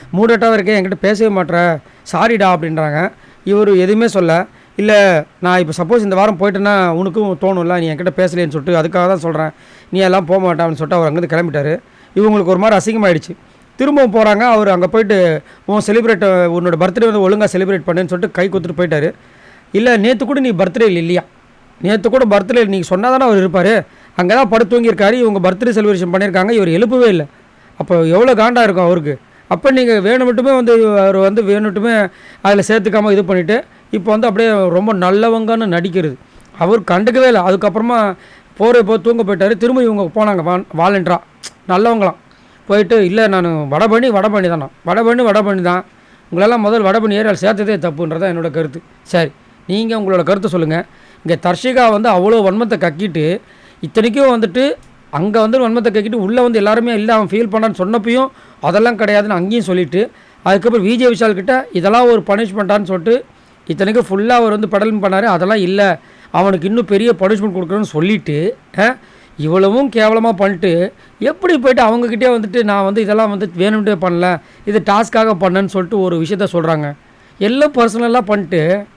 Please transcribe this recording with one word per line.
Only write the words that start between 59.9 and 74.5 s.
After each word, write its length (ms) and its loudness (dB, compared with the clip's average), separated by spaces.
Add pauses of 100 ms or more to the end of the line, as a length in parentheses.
அதுக்கப்புறம் 440 0
வி 80 0
ஜே 140 2
விஷால் 240 2
கிட்ட 380 -2
இதெல்லாம் 380 2
ஒரு 180 2
பனிஷ்மெண்ட்டான்னு 560 -2
சொல்லிட்டு, 420 -2 (420)
இத்தனைக்கும் 420 0
ஃபுல்லா 200 -2
அவர் 300 2
வந்து 80 -4
பெடலிங் 340 -2
பண்ணாரு, 220 0
அதெல்லாம் 340 0
இல்ல, 420 0 (320)
அவனுக்கு 360 0
இன்னும் 180 -2
பெரிய 340 2
பனிஷ்மெண்ட் 380 -2
கொடுக்கணும்னு 240 -4
சொல்லிட்டு, 760 -4 (200)
ஆ, 180 0 (420)
இவ்வளவும் 520 0
கேவலமா 420 0
பண்ணிட்டு, 600 -2 (260)
எப்படி 380 0
போயிட்டு 260 0
அவங்ககிட்டயே 580 0
வந்துட்டு, 220 -2
"நான் 200 0
வந்து 180 -2
இதெல்லாம் 280 0
வந்து 280 -6
வேணும்ட்டே 440 0
பண்ணல, 380 -2 (260)